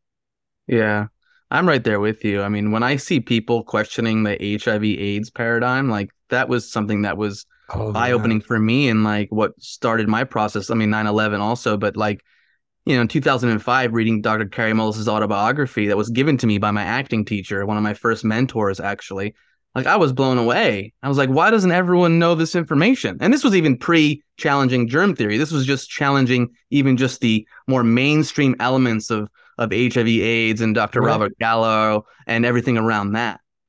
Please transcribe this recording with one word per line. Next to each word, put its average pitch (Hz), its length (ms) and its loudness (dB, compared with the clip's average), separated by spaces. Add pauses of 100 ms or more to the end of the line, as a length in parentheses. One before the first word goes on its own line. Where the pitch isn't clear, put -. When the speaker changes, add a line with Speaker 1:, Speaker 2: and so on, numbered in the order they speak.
(640)
Speaker 1:
Yeah, 107 420 0 (440)
I'm 175 160 2
right 139 160 2
there 107 160 0
with 107 260 -2
you. 101 160 -2
I 101 80 -4
mean, 104 220 -2
when 113 100 0
I 127 140 0
see 143 240 -2
people 117 440 -2
questioning 110 600 -2
the 104 200 -4
H 104 240 -4
I 107 120 0
V 107 180 0
aids 101 320 -4
paradigm, 123 640 -2
like, 101 180 -4 (200)
that 123 200 0
was 123 220 -4
something 104 320 -2
that 92 140 -4
was 104 280 -6 (280)
Speaker 2:
Oh, 107 180 -4
yeah. 107 80 -2
Speaker 1:
eye-opening 113 420 0
for 113 180 -2
me 120 300 2
and, 110 160 2
like, 104 240 0
what 107 320 -2
started 113 480 -2
my 110 140 2
process. 107 460 -4
I 120 40 -2
mean, 110 160 0
nine 107 180 0
eleven 104 320 0
also, 107 380 -2
but, 98 180 -2
like, 104 260 -2 (640)
you 143 100 2
know, 120 60 4
in 113 60 2
two 143 140 -2
thousand 127 280 0
and 107 120 0
five, 123 320 0
reading 113 280 0
Doctor 110 240 0
Kary 110 280 -2
Mullis's 110 340 -2
autobiography 107 800 0
that 101 100 0
was 107 120 -2
given 135 280 0
to 120 100 0
me 104 100 2
by 104 140 0
my 104 120 -2
acting 113 420 -4
teacher, 101 380 -6
one 107 140 -2
of 104 60 0
my 104 100 -2
first 113 320 -2
mentors, 110 540 -2
actually, 98 560 -8 (380)
like, 131 120 -4
I 170 100 2
was 160 160 2
blown 131 260 2
away. 117 540 0 (100)
I 131 60 -6
was 139 100 0
like, 135 120 2
"Why 160 200 4
doesn't 196 220 4
everyone 175 480 4
know 170 160 4
this 160 200 -2
information?" 160 640 0
And 190 120 4
this 294 100 0
was 208 120 4
even 151 220 2
pre-challenging 139 1120 0
germ 165 260 2
theory. 104 220 0
This 151 140 -2
was 139 140 0
just 131 240 -2
challenging 127 600 2 (220)
even 135 260 4
just 127 240 -2
the 110 260 2 (200)
more 131 160 2
mainstream 135 760 2
elements 123 500 0
of, 104 200 -2 (280)
of 113 140 -2
H 120 260 0
I 117 60 4
V 113 180 2
aids 110 380 0
and 110 160 0
Doctor 110 240 -2
Speaker 2:
Right. 113 120 2
Speaker 1:
Robert 107 280 -2
Gallo 110 680 0 (220)
and 117 180 0
everything 120 320 0
around 107 360 0
that. 110 260 -4 (300)